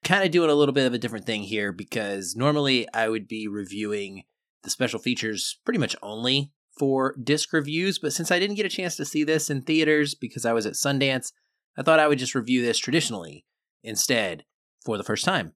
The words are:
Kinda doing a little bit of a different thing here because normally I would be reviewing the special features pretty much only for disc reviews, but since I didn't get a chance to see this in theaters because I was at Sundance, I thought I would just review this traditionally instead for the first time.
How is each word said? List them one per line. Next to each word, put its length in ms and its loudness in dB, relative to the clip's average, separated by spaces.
Kinda 260 2
doing 200 4
a 60 4
little 180 4
bit 140 4
of 80 0
a 20 -2
different 300 -6
thing 160 -4
here 280 -4
because 640 -6
normally 560 2
I 160 0
would 200 -4
be 200 -8
reviewing 760 -6
the 80 -8
special 260 -2
features 680 -4
pretty 140 0
much 240 0
only 500 -2
for 480 0
disc 300 0
reviews, 460 0
but 120 -4
since 200 -2
I 80 2
didn't 160 -2
get 100 -2
a 40 -4
chance 260 -4
to 100 -6
see 180 -2
this 280 0
in 100 -2
theaters 540 4
because 280 -10
I 100 2
was 120 2
at 80 -4
Sundance, 600 0
I 60 -6
thought 160 6
I 80 6
would 100 4
just 160 -4
review 300 2
this 160 2
traditionally 680 -2
instead 600 0
for 140 -2
the 60 -6
first 200 -2
time. 320 0